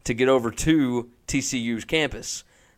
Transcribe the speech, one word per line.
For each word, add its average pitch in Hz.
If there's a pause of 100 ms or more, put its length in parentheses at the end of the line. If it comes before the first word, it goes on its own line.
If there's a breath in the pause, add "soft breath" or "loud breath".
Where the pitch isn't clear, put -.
to 123
get 127
over 127
to 127 (160)
T 139
C 127
U's 117
campus. - (340 soft breath)